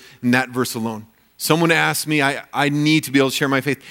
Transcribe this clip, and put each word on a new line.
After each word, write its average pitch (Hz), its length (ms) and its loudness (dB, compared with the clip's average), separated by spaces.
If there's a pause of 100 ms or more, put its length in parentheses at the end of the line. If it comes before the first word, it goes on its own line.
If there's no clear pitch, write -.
(220)
and 123 120 2
that 127 160 2
verse 123 240 -4
alone. 113 320 -8 (320)
Someone 165 340 2
asked 156 340 0
me, 151 160 0
I, 139 220 -2 (100)
I 139 140 0
need 147 380 2
to 127 60 -12
be 139 80 4
able 135 100 4
to - 80 -4
share 147 100 -2
my 135 140 0
faith, 135 300 -4